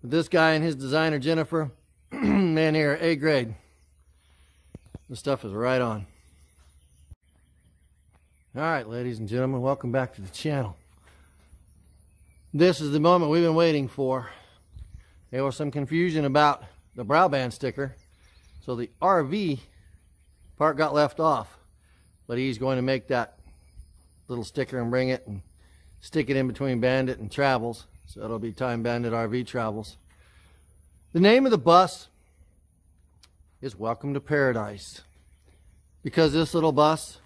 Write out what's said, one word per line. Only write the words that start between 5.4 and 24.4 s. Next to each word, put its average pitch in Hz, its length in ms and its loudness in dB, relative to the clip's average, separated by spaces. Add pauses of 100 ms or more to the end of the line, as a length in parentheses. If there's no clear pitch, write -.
is 101 80 -8
right 127 280 0
on. 107 260 -4 (2500)
All 135 60 -6
right, 151 260 -2
ladies 120 320 -6
and 110 80 -8
gentlemen, 127 340 -2
welcome 135 300 -2
back 127 240 -2
to - 40 -18
the 95 100 -14
channel. 135 460 -4 (1800)
This 165 280 4
is 147 100 -4
the 147 100 2
moment 170 300 6
we've 160 100 4
been 165 140 4
waiting 160 320 2
for. 127 440 -4 (1000)
There 131 140 -4
was 135 100 -2
some 147 160 -4
confusion 156 540 0
about 143 400 4 (320)
the 120 80 -10
brow 160 240 4
band 131 260 -2
sticker, 135 400 -6 (680)
so 127 120 -6
the 120 160 -8 (100)
R 175 220 4
V 151 380 -2 (1000)
part 151 180 2
got 151 160 0
left 147 280 2
off. 143 360 0 (720)
But 120 100 -4
he's 131 180 -2
going 131 200 -2
to 123 60 -2
make 131 260 -2
that 120 300 -2 (880)
little 120 160 -6